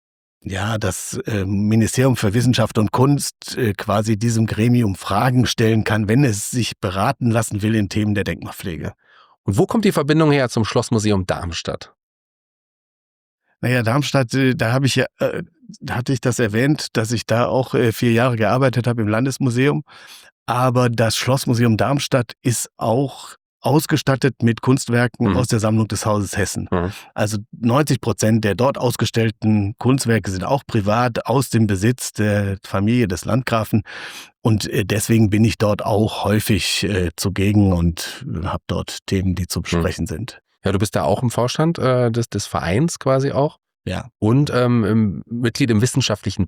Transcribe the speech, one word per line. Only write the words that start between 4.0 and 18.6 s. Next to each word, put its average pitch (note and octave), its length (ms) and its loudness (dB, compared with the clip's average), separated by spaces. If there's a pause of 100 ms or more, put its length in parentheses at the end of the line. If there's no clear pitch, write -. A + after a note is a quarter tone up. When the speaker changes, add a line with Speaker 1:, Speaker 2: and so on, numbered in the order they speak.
Speaker 1:
diesem A2+ 300 0
Gremium A#2 480 2
Fragen A#2+ 520 2
stellen A2 360 2
kann, G#2+ 260 0
wenn B2+ 140 4
es G#2 280 0
sich B2 300 -4
beraten A2 520 0
lassen A2 300 -2
will A2 120 2
in G#2 140 2
Themen G#2+ 260 0
der G2 100 -2
Denkmalpflege. E2+ 680 -8 (500)
Speaker 2:
Und G2 160 -4
wo F#3+ 80 4
kommt A3 180 0
die G3 80 2
Verbindung D#3 380 2
her C3+ 180 2
zum A2+ 160 -2
Schlossmuseum G#2 600 0
Darmstadt? - 680 -6 (1700)
Speaker 1:
Na C#3 100 -2
ja, B2 120 2
Darmstadt, C3 520 0
äh, C3 200 4
da A2+ 180 0
habe C3+ 140 2
ich - 100 0
ja, C3 100 2 (120)
äh, - 240 -2 (380)
da B2 160 -6
hatte C3 160 -2
ich C3 80 -2
das B2+ 180 0
erwähnt, B2 540 0
dass A2 180 -2
ich - 160 -4
da A#2 200 2
auch, B2+ 280 0
äh, A#2+ 180 4
vier A#2+ 200 0
Jahre A#2+ 240 2
gearbeitet B2 500 2